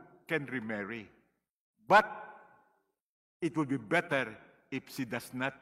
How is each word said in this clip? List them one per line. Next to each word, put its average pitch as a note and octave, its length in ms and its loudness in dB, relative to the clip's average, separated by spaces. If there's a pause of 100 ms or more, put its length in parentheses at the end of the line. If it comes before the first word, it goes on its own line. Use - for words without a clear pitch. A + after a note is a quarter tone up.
(280)
can D3+ 180 0
remarry. A2 640 -6 (760)
But G#3+ 180 10 (1400)
it D#3+ 160 -2
would D3 120 0
be C3+ 80 0
better B2+ 600 0 (320)
if - 240 -8
she C3+ 120 -4
does A#2 280 -8
not C3 280 -4